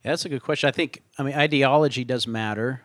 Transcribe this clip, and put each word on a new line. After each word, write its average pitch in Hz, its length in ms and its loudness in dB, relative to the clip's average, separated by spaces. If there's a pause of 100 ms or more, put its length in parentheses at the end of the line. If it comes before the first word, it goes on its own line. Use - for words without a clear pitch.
Yeah, 127 80 -4
that's 165 140 -2
a 180 40 -10
good 139 120 -4
question. 147 260 0
I 135 40 4
think, - 300 -4 (160)
I 139 60 -4
mean, 139 120 -4
ideology 143 680 4
does 120 240 -2
matter. 113 580 -4